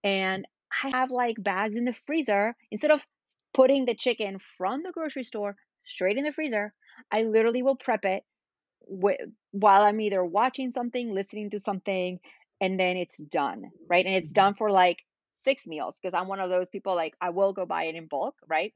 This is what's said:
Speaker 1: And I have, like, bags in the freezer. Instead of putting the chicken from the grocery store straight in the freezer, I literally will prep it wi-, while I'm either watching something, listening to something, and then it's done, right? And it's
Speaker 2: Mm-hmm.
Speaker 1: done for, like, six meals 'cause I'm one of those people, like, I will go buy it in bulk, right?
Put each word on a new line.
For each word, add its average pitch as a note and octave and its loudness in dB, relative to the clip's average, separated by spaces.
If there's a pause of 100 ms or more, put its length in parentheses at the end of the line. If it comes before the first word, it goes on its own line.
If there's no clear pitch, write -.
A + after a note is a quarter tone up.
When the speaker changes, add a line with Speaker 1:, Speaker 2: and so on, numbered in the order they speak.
Speaker 1:
And F#3+ -2 (360)
I C#4 -4
have, B3+ -2
like, A#3+ 0
bags G3+ -2
in A#3+ -2
the B3 -2
freezer. A3+ -2 (160)
Instead D4 0
of D4 2 (480)
putting C4 6
the A#3+ 0
chicken G#3+ -4 (180)
from A#3 -4
the F#4 -10
grocery D4+ -6
store G3+ -6 (280)
straight G3 0
in C#4 -2
the D4+ -4
freezer, A3 -2 (380)
I A3 2
literally A3+ 2
will C4+ 2
prep - -2
it F#3+ -2 (680)
wi-, F#3+ 0 (320)
while G3+ 8
I'm G#3 4
either G3 0
watching B3 -2
something, A#3+ -6
listening G3+ -6
to G#3 -6
something, F#3 -4 (420)
and F#3+ -2
then F3+ 2
it's F3 -8
done, C3+ -4 (180)
right? F3+ 4
And F#3+ -2
it's E3+ -2
Speaker 2:
Mm-hmm. - -
Speaker 1:
done G3 4
for, G#3+ -2
like, F3+ 4 (380)
six - -2
meals D3+ -8
'cause F3+ -8
I'm F#3 -2
one G3 -6
of F#3 -4
those F3+ 0
people, F#3+ -4
like, E3 -4
I F3+ -4
will G3 2
go F#3+ -6
buy E3 -4
it D#3+ -6
in E3 -14
bulk, D#3 -6 (100)
right? D#3+ -2